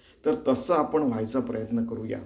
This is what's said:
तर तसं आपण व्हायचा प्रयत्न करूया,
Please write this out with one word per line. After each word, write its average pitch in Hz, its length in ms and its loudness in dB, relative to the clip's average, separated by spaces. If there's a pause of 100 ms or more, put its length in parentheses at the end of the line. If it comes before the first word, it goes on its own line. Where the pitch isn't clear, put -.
(240)
तर 285 100 4 (140)
तसं 185 260 4
आपण 151 280 2
व्हायचा 117 380 0
प्रयत्न 113 440 -2
करूया, 110 420 -6